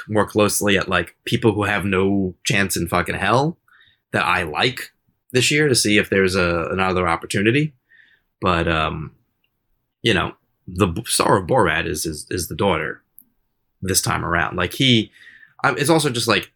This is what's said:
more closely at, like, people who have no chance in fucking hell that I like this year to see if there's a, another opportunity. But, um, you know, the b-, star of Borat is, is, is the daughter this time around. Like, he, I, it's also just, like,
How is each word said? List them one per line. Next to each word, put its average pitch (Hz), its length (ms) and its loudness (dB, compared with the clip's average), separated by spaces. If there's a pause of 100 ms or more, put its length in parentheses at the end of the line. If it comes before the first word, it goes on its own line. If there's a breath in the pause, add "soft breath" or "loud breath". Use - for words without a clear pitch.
more 104 180 2
closely 104 520 2
at, 80 100 -4
like, 87 360 -2
people 117 280 2
who 101 120 -2
have 98 200 -2
no 98 500 0 (100)
chance 98 320 0
in 87 120 -4
fucking 87 260 0
hell 113 440 0 (540 soft breath)
that 104 120 0
I 90 200 0
like 90 480 -4 (400)
this 127 180 2
year 151 180 2
to 127 60 2
see 104 240 2
if 92 120 2
there's 95 260 2
a, 85 340 0
another 92 380 0
opportunity. 117 680 0 (640 soft breath)
But, 85 280 0
um, 80 440 -2 (920)
you 113 120 2
know, 80 200 -2 (320)
the 92 200 0
b-, 85 200 -4
star - 320 2
of 90 80 -4
Borat 85 400 2
is, 82 200 -4
is, 76 240 -8
is 90 180 -4
the - 80 -12
daughter 82 460 -2 (800)
this 95 200 -2
time 82 220 -2
around. 85 320 -2
Like, 90 180 -2
he, 120 360 2 (540 loud breath)
I, 139 80 2
it's 139 180 0
also 151 200 2
just, 117 180 -2
like, 98 280 0